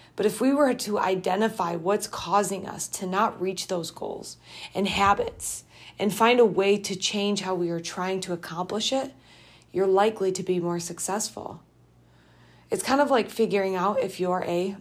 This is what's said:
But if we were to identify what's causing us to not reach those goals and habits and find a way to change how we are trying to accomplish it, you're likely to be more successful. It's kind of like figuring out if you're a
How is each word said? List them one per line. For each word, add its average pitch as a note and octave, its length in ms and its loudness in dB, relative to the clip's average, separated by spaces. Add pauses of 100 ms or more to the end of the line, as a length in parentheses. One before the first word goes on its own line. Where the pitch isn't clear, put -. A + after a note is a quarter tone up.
(160)
But F#3+ 100 0
if - 140 0
we C4 140 4
were C#4 200 4
to G#3+ 260 -2
identify F#3+ 760 0
what's F#3 320 0
causing G3 580 0
us - 220 -8
to - 180 -8
not F#3+ 360 0
reach F#3+ 260 -4
those F3 240 -4
goals - 460 -10 (360)
and F#3+ 140 0
habits - 800 0 (340)
and G3+ 140 0
find A#3 260 6
a A#3+ 60 10
way G3 320 4
to G3+ 180 -6
change G3+ 460 -2
how F#3+ 140 -2
we F3 160 -2
are E3+ 100 -4
trying F#3 400 -4
to F3+ 100 -6
accomplish F3+ 600 -4
it, C4+ 180 -2 (640)
you're F#3 120 2
likely G3 460 4
to F#3 120 -4
be F3+ 180 0
more F3 180 -2
successful. - 800 -6 (1080)
It's F#3+ 120 -2
kind C4+ 180 4
of C#4 100 2
like A3 180 4
figuring F#3+ 460 0
out F#3+ 260 0
if F#3+ 160 -4
you're F3+ 300 0
a F#3 340 -2